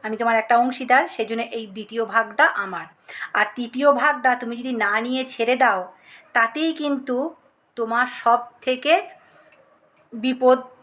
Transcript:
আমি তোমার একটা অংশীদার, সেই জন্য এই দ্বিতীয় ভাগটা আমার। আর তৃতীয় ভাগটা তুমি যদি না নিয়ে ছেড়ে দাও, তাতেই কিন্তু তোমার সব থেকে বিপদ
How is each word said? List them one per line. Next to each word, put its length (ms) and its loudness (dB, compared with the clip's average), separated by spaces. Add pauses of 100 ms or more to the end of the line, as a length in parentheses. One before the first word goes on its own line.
আমি 140 -6
তোমার 180 0
একটা 220 2
অংশীদার, 500 2
সেই 180 -6
জন্য 160 -4
এই 260 -8
দ্বিতীয় 380 -6
ভাগটা 400 2
আমার। 400 -4 (480)
আর 120 2 (100)
তৃতীয় 360 0
ভাগটা 440 2
তুমি 220 -8
যদি 160 -6
না 280 0
নিয়ে 240 -4
ছেড়ে 300 -2
দাও, 380 2 (400)
তাতেই 400 0
কিন্তু 640 -4 (400)
তোমার 300 0
সব 340 2 (220)
থেকে 480 0 (1040)
বিপদ 480 2 (220)